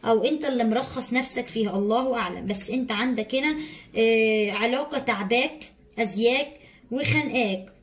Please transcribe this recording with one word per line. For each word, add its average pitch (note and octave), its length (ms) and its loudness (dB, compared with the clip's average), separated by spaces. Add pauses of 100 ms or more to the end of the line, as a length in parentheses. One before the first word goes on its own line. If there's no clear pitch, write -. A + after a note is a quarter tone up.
او A3 180 4
انت D4 220 0
اللي B3+ 180 0
مرخص A#3+ 500 0
نفسك B3+ 340 -2
فيها، G#3 300 -2
الله A#3+ 400 2
اعلم، F3+ 280 -6
بس G3 240 -6
انت B3+ 220 -2
عندك A3 440 -2
هنا، D4+ 220 0 (400)
آه، A3 540 4
علاقة C4 480 -2
تعباك، A#3 720 -2 (280)
ازياك A#3 540 0 (380)
وخانقاك. B3 920 0